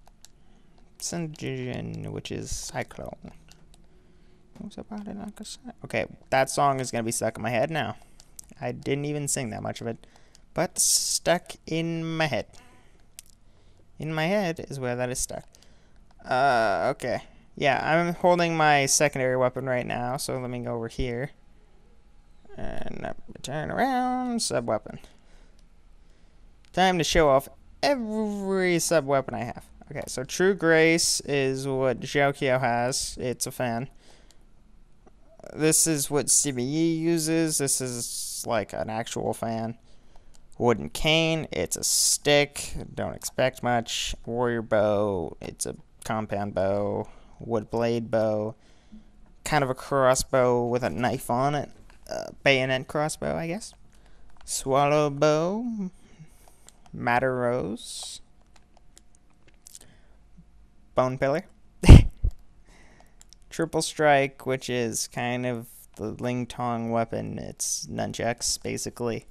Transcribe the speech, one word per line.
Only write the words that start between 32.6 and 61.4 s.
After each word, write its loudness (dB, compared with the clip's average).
It's -4
a -6
fan. -4
This 2
is 0
what 0
Sima 2
Yi 0
uses. 0
This 0
is, -8
like, -2
an -6
actual -4
fan. -6
Wooden 2
cane, 2
it's -2
a -6
stick. 2
Don't -6
expect -4
much. -2
Warrior -2
bow, 0
it's -10
a -6
compound -4
bow. 0
Wood -4
blade 0
bow. 0
Kind 2
of 2
a -2
crossbow 4
with 0
a 0
knife -2
on 0
it. -4
Uh, -8
bayonet 4
crossbow, -2
I -4
guess. -8
Swallow 2
bow. 0
Madder 0
rose. -4
Bone 0
pillar. -2